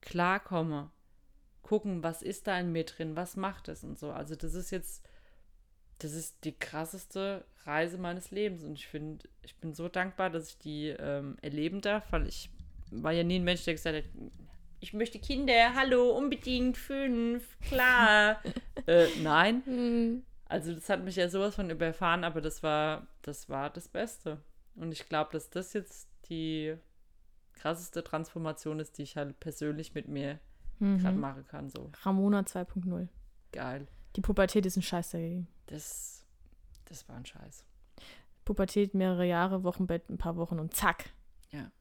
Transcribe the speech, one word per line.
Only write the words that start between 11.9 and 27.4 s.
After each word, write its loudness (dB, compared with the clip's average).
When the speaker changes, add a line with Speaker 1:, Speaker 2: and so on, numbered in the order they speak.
Speaker 1:
weil 2
ich -10
war -2
ja 4
nie 4
ein 2
Mensch, 2
der 2
gesagt -2
hat, -4
"Ich -14
möchte -2
Kinder, 6
hallo, 6
unbedingt, 0
fünf, -2
klar." 8
Speaker 2:
<laughs> -6
Speaker 1:
Äh, 10
nein. 6
Speaker 2:
Hm. 2
Speaker 1:
Also -2
das -10
hat 2
mich -4
ja 4
sowas 0
von -2
überfahren, 2
aber 0
das -4
war, 2
das -10
war -4
das -12
Beste. -6
Und -6
ich -10
glaub, 0
dass -6
das -6
jetzt -8
die -4